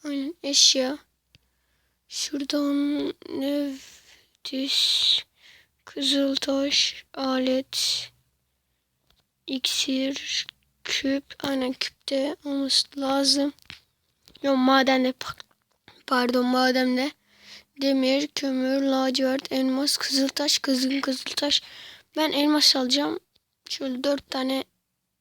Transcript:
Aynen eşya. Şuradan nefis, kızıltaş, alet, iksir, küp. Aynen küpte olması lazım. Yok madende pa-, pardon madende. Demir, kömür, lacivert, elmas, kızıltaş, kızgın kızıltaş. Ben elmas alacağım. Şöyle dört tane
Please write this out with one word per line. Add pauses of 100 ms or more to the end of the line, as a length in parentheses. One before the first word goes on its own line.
Aynen
eşya. (1080)
Şuradan (140)
nefis, (680)
kızıltaş, (100)
alet, (1400)
iksir, (380)
küp. (200)
Aynen
küpte
olması
lazım. (880)
Yok
madende
pa-, (640)
pardon
madende. (680)
Demir,
kömür,
lacivert,
elmas,
kızıltaş,
kızgın
kızıltaş. (540)
Ben
elmas
alacağım. (480)
Şöyle
dört
tane (560)